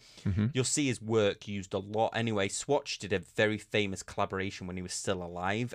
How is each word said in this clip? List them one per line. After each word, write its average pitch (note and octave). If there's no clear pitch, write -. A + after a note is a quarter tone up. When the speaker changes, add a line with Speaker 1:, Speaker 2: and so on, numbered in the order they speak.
Speaker 1:
Mm-hmm. G#2
Speaker 2:
you'll B2+
see C#3+
his A#2
work A2
used G2+
a G2+
lot. G#2
Anyway, G#2+
Swatch -
did G2+
a F#2+
very G#2+
famous G2+
collaboration G2
when F2+
he F#2
was F2+
still F#2+
alive, F#2